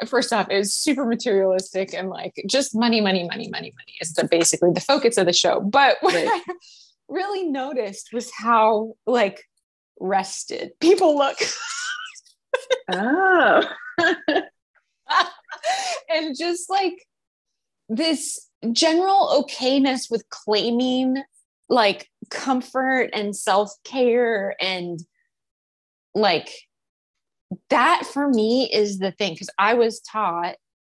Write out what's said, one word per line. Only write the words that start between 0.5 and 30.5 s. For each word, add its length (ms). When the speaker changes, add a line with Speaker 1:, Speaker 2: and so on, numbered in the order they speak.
Speaker 1:
was 160
super 320
materialistic 880
and, 160
like, 240
just 260
money, 260
money, 260
money, 240
money, 280
money 240
is 120
the, 140
basically 440
the 100
focus 360
of 100
the 60
show. 260
But 420
what 140
Speaker 2:
Right. 120
Speaker 1:
I 260
really 380
noticed 640
was 240
how, 600
like, 380
rested 800
people 360
look. 220
<laughs> 100
Speaker 2:
Oh. 720
<laughs> 440
Speaker 1:
And 280
just, 320
like, 360
this 600
general 720
okayness 640
with 200
claiming, 920
like, 400
comfort 840
and 220
self-care 1300
and, 380
like, 360
that 420
for 160
me 440
is 280
the 120
thing. 240
'Cause 220
I 180
was 260
taught, 540